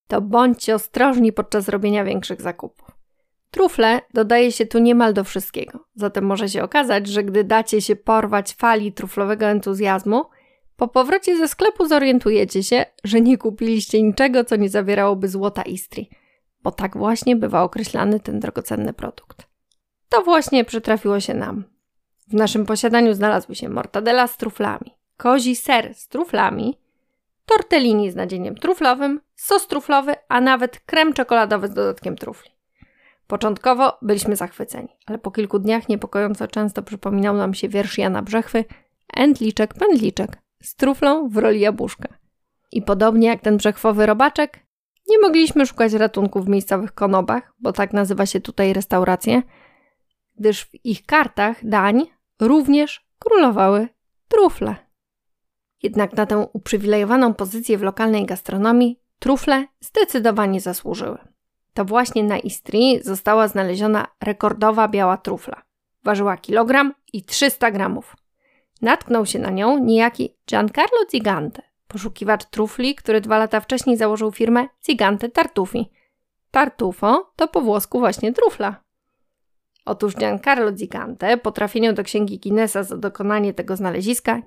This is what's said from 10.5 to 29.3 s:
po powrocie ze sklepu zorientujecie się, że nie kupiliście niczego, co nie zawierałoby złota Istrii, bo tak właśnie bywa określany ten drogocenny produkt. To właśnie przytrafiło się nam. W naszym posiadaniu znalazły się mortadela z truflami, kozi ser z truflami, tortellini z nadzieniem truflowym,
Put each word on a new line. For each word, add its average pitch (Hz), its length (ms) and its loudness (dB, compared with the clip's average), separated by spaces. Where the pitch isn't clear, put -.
po 240 120 -2
powrocie 339 500 0
ze 320 100 0
sklepu 370 400 0
zorientujecie 240 760 2
się, 247 220 0
że 220 180 4
nie 240 160 6
kupiliście 220 680 0
niczego, 247 400 2
co 240 120 -2
nie 202 140 0
zawierałoby 202 580 0
złota 196 340 -4
Istrii, - 480 -12
bo 175 80 -4
tak 196 260 -8
właśnie 226 380 0
bywa 208 280 0
określany 208 560 -2
ten 214 200 -8
drogocenny - 540 -6
produkt. - 540 -16
To 466 120 2
właśnie 302 440 2
przytrafiło 220 540 -2
się - 140 -6
nam. 196 300 -6
W 208 60 -6
naszym 214 320 0
posiadaniu 226 480 2
znalazły 208 420 -2
się - 140 -10
mortadela 240 580 0
z - 100 -10
truflami, - 600 -8
kozi 247 380 2
ser 233 380 -2
z - 140 -20
truflami, 214 720 -4
tortellini 240 680 2
z 180 40 -12
nadzieniem 185 400 -6
truflowym, 277 640 -2